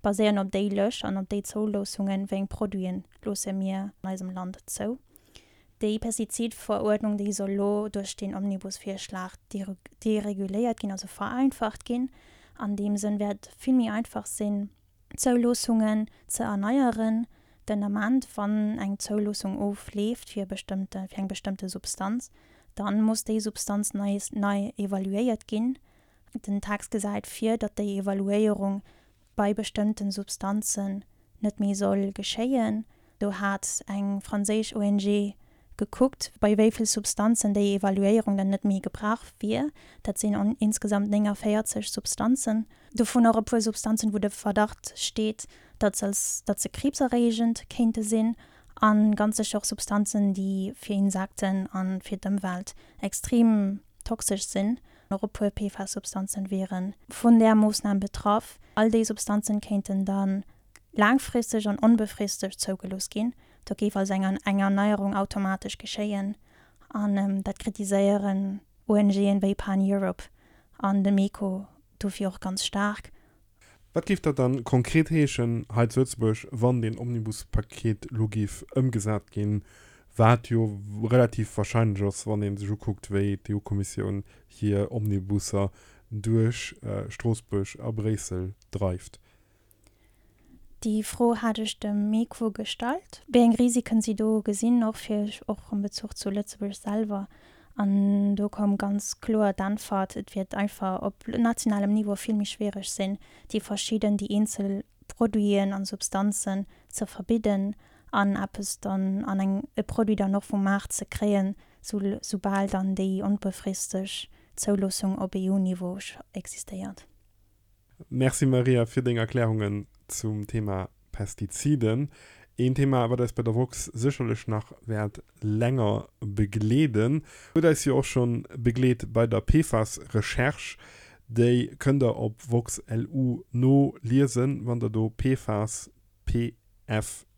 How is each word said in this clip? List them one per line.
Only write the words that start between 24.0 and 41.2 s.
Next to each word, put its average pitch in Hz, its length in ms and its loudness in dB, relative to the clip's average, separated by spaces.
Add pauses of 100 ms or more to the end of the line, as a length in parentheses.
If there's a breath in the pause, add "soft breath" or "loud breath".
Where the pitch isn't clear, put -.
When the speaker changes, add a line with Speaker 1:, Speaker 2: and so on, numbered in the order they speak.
Speaker 1:
neu 202 460 0
evaluiert 202 680 -2
gehen. 233 320 -2 (680 soft breath)
Den 202 160 -2
Text 208 280 -4
gesagt 208 360 -4
für, 220 320 0
dass - 160 -4
die 202 240 -2
Evaluierung 196 840 0 (540 soft breath)
bei 202 160 2
bestimmten 208 580 -2
Substanzen 196 960 -4 (360)
nicht 208 200 -2
mehr 202 140 2
soll 196 380 0
geschehen. 220 760 -2 (320 soft breath)
Da 202 200 -2
hat 196 480 -4
ein 202 360 -4
französisch 214 520 0
O 220 60 -2
N 208 160 2
G 202 380 0 (420 soft breath)
geguckt, - 640 0
bei 208 160 6
wie 220 160 6
viel 220 140 -2
Substanzen 214 640 2
die 202 240 4
Evaluierung 202 600 4
dann 190 100 2
nicht 196 160 0
mehr 196 160 4
gebracht - 600 -4
wird. 226 320 0 (320 loud breath)
Das 202 180 -4
sind 208 140 2
un-, 208 220 2
insgesamt 208 500 2
länger 208 260 2